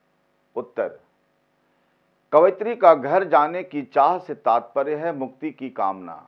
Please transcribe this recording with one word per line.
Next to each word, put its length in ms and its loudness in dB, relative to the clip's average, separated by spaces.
उत्तर, 420 -8
कवयित्री 440 2
का 180 6
घर 320 0
जाने 360 0
की 220 -10
चाह 340 2
से 180 -12
तात्पर्य 600 -2
है 180 -6
मुक्ति 380 -10
की 180 -14
कामना। 460 -6